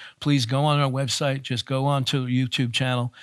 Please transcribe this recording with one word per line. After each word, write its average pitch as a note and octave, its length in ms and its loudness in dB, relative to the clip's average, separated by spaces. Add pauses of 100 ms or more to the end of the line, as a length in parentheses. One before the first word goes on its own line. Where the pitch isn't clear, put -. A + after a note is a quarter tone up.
(200)
please C#3+ 260 2
go C3+ 200 0
on D3 140 4
our C#3 120 2
website, C3+ 500 -2
just B2+ 240 -4
go C3+ 220 -2
on C#3 180 2
to C3 200 0
the B2 60 -2
YouTube B2 400 0
channel, B2 400 0 (120)